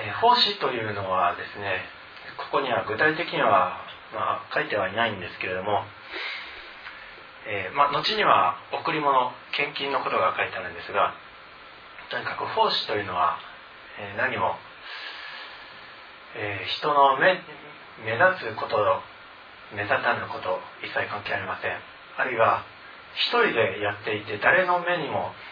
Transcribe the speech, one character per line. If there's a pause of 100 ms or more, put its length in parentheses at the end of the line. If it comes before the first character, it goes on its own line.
え
ー、
奉
仕
と
い
う
の
は
で
す
ね、 (520)
こ
こ
に
は
具
体
的
に
は、 (360)
ま
あ、
書
い
て
は
い
な
い
ん
で
す
け
れ
ど
も、 (1600)
え
ー、
ま
あ、
後
に
は (160)
贈
り
物、 (220)
献
金
の
こ
と
が
書
い
て
あ
る
ん
で
す
が、 (960)
と
に
か
く
奉
仕
と
い
う
の
は、 (640)
え
ー、
何
も、 (1800)
え
ー、
人
の
目-、 (680)
目
立
つ
こ
と、 (1000)
目
立
た
ぬ
こ
と、 (240)
一
切
関
係
あ
り
ま
せ
ん。 (400)
あ
る
い
は、 (500)
一
人
で
や
っ
て
い
て、
誰
の
目
に
も (200)